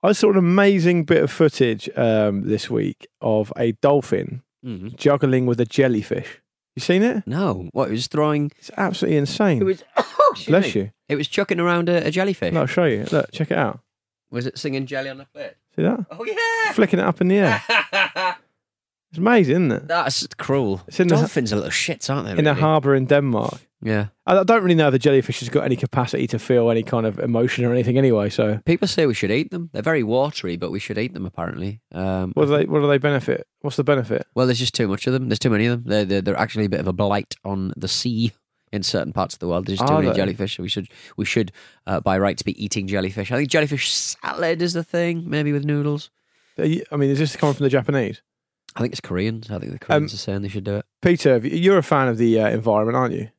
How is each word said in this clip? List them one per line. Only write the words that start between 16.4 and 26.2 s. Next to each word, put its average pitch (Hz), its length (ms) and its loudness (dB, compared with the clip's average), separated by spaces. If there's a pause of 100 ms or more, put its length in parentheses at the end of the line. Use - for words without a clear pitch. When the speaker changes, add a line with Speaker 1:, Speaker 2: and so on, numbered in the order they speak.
Speaker 1:
Flicking 208 240 2
it 185 80 0
up 180 160 0
in 180 60 2
the 190 100 4
air. 175 320 2
Speaker 2:
<laughs> 196 680 -2 (760)
Speaker 1:
It's 160 100 -10
amazing, 196 340 4
isn't 175 160 2
it? - 160 -4
Speaker 2:
That's 160 400 -2 (100)
cruel. 113 500 -2
Speaker 1:
It's - 120 -16
in 180 80 4
the 165 80 4
Speaker 2:
Dolphins 139 380 0
are - 20 0
little 104 160 -2
shits, - 420 -4
aren't 123 120 -4
they, 107 80 -6
Speaker 1:
in 165 140 2
a - 20 4
Speaker 2:
really? 139 100 0
Speaker 1:
harbour 151 360 4
in 131 100 0
Denmark. 135 560 0 (200)
Speaker 2:
Yeah. 104 260 -2 (180)
Speaker 1:
I, 190 140 6
I 190 40 2
don't 226 180 4
really 180 140 4
know 156 120 6
if 139 40 4
the 127 80 4
jellyfish 135 400 4
has 120 80 -8
got 143 160 0
any 127 140 0
capacity 123 500 -2